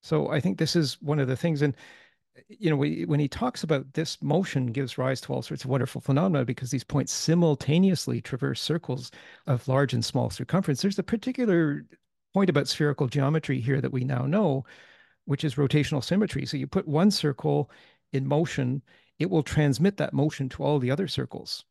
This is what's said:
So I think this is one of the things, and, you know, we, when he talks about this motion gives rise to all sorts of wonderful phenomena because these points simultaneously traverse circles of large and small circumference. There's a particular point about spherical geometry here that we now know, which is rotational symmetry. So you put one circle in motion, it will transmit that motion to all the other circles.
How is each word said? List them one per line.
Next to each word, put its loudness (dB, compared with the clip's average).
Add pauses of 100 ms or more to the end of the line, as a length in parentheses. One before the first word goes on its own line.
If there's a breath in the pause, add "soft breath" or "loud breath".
So 0
I 0
think 0
this 0
is 0
one 0
of 0
the -2
things, 0
and, 2 (720 loud breath)
you -4
know, 2
we, -2
when 2
he 2
talks -4
about -2
this -6
motion 0
gives -4
rise -2
to -6
all -2
sorts -10
of -8
wonderful -2
phenomena 2
because -6
these -4
points -2
simultaneously 2
traverse -4
circles -4 (360 loud breath)
of 0
large 2
and 0
small -2
circumference. -2
There's 0
a -4
particular 0 (480)
point 4
about 2
spherical 0
geometry 0
here 0
that -2
we -2
now -2
know, 2 (600 loud breath)
which -2
is -2
rotational 2
symmetry. 0
So -6
you -4
put -2
one 4
circle 0 (420 soft breath)
in 0
motion, 0 (380 soft breath)
it 0
will 2
transmit 2
that -2
motion 0
to -8
all 2
the 0
other -2
circles. -8